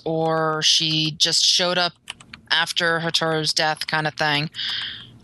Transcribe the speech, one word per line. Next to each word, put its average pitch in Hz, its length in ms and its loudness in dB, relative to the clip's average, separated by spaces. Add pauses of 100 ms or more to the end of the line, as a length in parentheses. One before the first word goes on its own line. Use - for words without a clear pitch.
or 160 560 0
she 156 500 2
just - 320 2
showed 180 320 2
up 175 160 0 (580)
after 165 500 0
Hotaru's 160 520 0
death 156 340 0
kind 156 200 0
of 151 80 -4
thing. 151 340 0 (760)